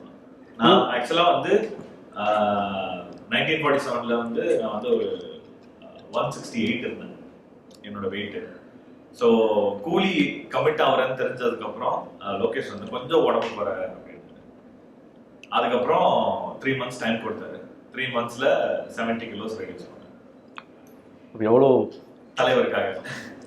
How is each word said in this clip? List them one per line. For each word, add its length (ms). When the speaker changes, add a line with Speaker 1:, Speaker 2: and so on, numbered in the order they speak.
Speaker 1:
நான் 240
ஆக்சுவலா 600
வந்து, 280
ஆஹ், 880
நைன்டீன் 320
ஃபார்ட்டி 280
செவன்ல 280
வந்து 440
நான் 100
வந்து 240
ஒரு, 120
ஆஹ், 280
ஒன் 180
சிக்ஸ்டி 300
எயிட் 260
இருந்தேன் 320
என்னோட 280
வெயிட். 280
So, 160
கூலி 320
கமிட் 320
ஆகுறேன்னு 400
தெரிஞ்சதுக்கப்புறம், 760
ஆஹ், 220
லோகேஷ் 320
வந்து 180
கொஞ்சம் 320
உடம்பு 320
குறை 180
அப்படின்னு. 480
அதுக்கப்புறம் 600
த்ரீ 120
மந்த்ஸ் 280
டைம் 220
கொடுத்தாரு. 380
த்ரீ 120
மந்த்ஸ்ல 320
செவன்ட்டி 340
கிலோஸ் 300
ரெடியூஸ் 320
பண்ணேன். 240
Speaker 2:
அப்ப 100
எவ்வளோ 460
Speaker 1:
தலைவருக்காக. 600